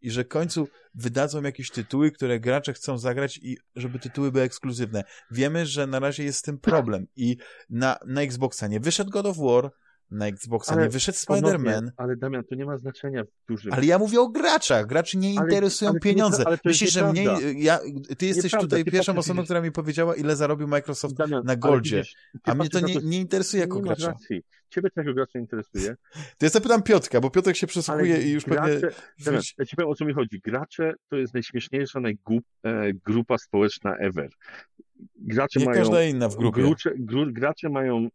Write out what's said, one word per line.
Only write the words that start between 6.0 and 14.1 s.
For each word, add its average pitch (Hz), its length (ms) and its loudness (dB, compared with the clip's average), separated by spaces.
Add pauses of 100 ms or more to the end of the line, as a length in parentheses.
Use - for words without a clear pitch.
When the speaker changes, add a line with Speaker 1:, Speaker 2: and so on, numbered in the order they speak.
Speaker 1:
jest 143 140 -4
z - 40 -8
tym 143 160 -8
problem 117 480 0 (100)
i 123 200 0 (340)
na, 123 260 0 (100)
na 135 160 -2
Xboxa 127 440 -4
nie 107 140 -2
wyszedł 170 300 -2
God 202 160 -2
of 190 120 -4
War, 131 320 4 (400)
na 104 160 -4
Xboxa 113 460 -4
Speaker 2:
Ale 160 100 4
Speaker 1:
nie 151 60 2
wyszedł 131 380 -2
Speaker 2:
ponownie, 151 320 2 (120)
Speaker 1:
Spider-Man. 110 260 -2
Speaker 2:
ale 123 200 -4
Damian, 127 280 -6
to - 100 -10
nie 135 100 -6
ma 143 140 -8
znaczenia 131 460 -8
w - 240 -20
dużym. 107 240 -6
Speaker 1:
Ale 131 140 0
ja 170 120 6
mówię 214 220 2